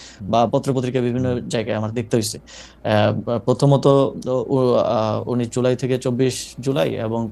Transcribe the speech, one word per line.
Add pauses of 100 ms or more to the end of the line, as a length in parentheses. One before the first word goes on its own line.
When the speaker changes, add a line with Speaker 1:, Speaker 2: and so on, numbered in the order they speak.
(220)
Speaker 1:
হুম।
Speaker 2:
বা
পত্রপত্রিকায়
বিভিন্ন
Speaker 1:
হুম।
Speaker 2:
জায়গায়
আমার
দেখতে
হয়েছে।
আহ,
প্রথমত
ও,
আহ,
উনিশ
জুলাই
থেকে
চব্বিশ
জুলাই
এবং